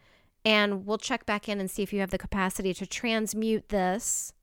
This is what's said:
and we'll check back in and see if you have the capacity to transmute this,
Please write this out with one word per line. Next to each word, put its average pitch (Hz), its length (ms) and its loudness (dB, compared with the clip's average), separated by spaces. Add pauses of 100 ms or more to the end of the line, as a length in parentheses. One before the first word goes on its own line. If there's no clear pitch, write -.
(460)
and 208 400 4
we'll 208 120 0
check - 280 -4
back 208 240 -2
in 202 100 -2
and 190 100 -2
see - 140 -4
if 190 100 -4
you 202 60 0
have 190 120 -2
the 190 60 0
capacity 190 560 -2
to 185 140 -6
transmute 220 840 0
this, 190 720 0